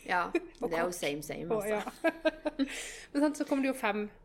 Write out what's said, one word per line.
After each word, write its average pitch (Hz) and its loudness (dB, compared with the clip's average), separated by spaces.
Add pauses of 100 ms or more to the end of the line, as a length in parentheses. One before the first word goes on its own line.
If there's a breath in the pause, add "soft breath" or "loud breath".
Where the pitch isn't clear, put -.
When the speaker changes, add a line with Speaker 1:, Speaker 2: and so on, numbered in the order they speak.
Speaker 1:
Ja, 180 2 (140)
Speaker 2:
<laughs> - -14
Og 240 0
Speaker 1:
det 165 0
er 170 2
jo 180 2
Speaker 2:
kokk. 180 -4
Speaker 1:
same, 147 -2
same, 151 -6
Speaker 2:
Og, 214 2
Speaker 1:
altså. 208 0 (120)
Speaker 2:
ja. 330 6 (400)
<laughs> - -6
Men 285 2
sant, 294 4
så 294 0
kom 277 2
det 269 2
jo 262 2
fem 208 0 (140)